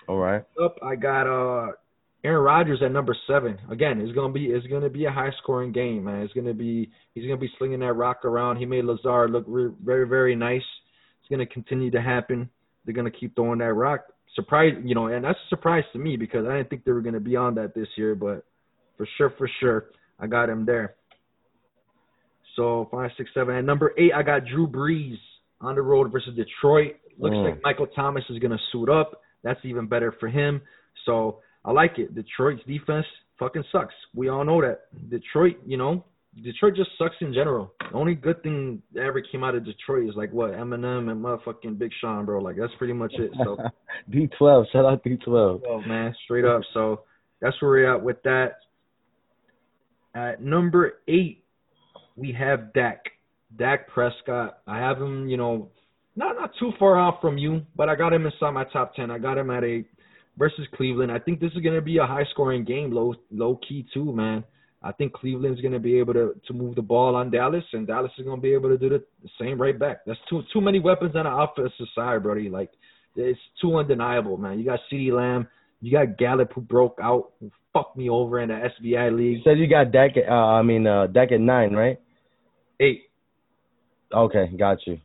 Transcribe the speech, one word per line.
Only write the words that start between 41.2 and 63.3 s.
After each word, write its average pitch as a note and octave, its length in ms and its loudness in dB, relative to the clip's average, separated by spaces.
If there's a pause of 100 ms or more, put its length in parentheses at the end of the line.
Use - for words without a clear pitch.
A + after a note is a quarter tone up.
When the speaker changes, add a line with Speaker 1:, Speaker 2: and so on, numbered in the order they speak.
Speaker 2:
motherfucking A2+ 540 -6
Big A2+ 120 -4 (100)
Sean, G#2+ 260 -4
bro. G#2 140 -2
Like, F#2 160 -6
that's A#2 180 -6
pretty B2 180 -4
much A#2 220 -6
it. A#2 180 -4 (100)
So G2+ 140 -2 (280)
Speaker 1:
<laughs> - 260 -16
D C#3+ 180 2 (100)
twelve, C#3 340 8
shout C3 120 6
out C3+ 180 2
D B2 140 -2
twelve. G#2+ 500 2
Speaker 2:
Oh, A#2 140 -4
man, A2+ 340 -4 (100)
straight A#2+ 200 0
up. A#2+ 180 4 (100)
So A2 300 -2 (380)
that's B2+ 200 -2
where C#3+ 100 2
we're C3 240 6
at G#2+ 80 0
with A#2+ 220 -4
that. C3 340 0 (1600)
At A#2+ 280 -8
number E3+ 560 2 (100)
eight, E3 360 0 (720)
we C3 160 -8
have B2+ 400 -2
Dak. A#2+ 320 0 (540)
Dak C3 300 0
Prescott. A#2+ 800 -4
I G#2 120 -8
have C3 220 -2
him, C3+ 280 -6
you B2+ 80 -2
know, A#2 340 -4 (440)
not, F#4+ 220 -4
not F4 220 -8
too A#3+ 200 -4
far F#3+ 200 8
off F3+ 220 2
from D3 160 0
you, D#3 260 -2 (140)
but D3+ 120 2
I D#3 60 2
got E3 180 2
him D#3+ 140 2
inside D3 260 -2
my C3 120 -4
top B2+ 300 -4
ten. A#2+ 160 -8
I A#2 80 -8
got C3 180 -4
him C3 140 -2
at B2 140 -2
eight A#2 220 -4 (520)
versus D3 360 0
Cleveland. B2+ 380 -2
I A#2 60 -4
think E3+ 220 -4
this E3 120 -2
is F3 100 -6
gonna D#3+ 180 0
be D#3+ 180 0
a C#3+ 80 4
high-scoring C3 580 -2
game, C3 280 -4
low, A#2 220 0 (160)